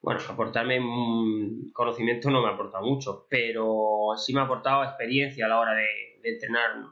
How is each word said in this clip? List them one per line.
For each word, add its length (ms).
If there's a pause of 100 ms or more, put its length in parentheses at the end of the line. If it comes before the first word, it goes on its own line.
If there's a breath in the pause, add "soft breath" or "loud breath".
Bueno, 180 (100)
aportarme, 520
mm, 920
conocimiento 560
no 120
me 80
ha 60
aportado 300
mucho, 440
pero 880
sí 160
me 80
ha 20
aportado 400
experiencia 640
a 40
la 100
hora 140
de, 480
de 120
entrenar 380 (200)